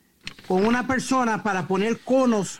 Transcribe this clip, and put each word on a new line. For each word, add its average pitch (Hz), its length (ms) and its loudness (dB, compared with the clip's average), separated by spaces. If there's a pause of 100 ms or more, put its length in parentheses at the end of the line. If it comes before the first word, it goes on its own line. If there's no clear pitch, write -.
(480)
con 185 180 2
una 240 220 0
persona 247 560 0
para 185 240 -2
poner 202 320 -2
conos 247 600 0